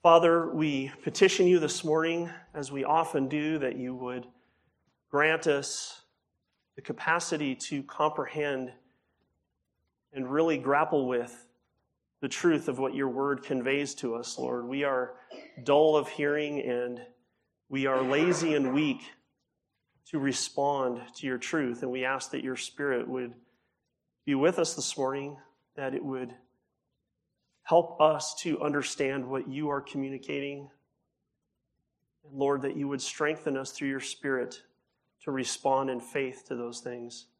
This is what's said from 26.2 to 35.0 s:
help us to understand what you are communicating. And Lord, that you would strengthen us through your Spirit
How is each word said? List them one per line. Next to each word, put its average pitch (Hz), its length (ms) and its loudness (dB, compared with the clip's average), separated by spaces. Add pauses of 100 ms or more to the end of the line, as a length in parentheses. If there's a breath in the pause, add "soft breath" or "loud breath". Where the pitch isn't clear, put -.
help 170 360 4
us 156 340 4
to 156 280 -4
understand 139 680 -2
what 131 220 -4
you 147 200 -4
are 139 120 -2
communicating. 139 880 -8 (1500)
And 139 160 -12
Lord, 139 220 4
that 139 160 -2
you 143 100 -2
would 139 140 -2
strengthen 151 560 -2
us 135 140 -6
through 139 180 -4
your 135 100 -2
Spirit 127 600 -4 (640)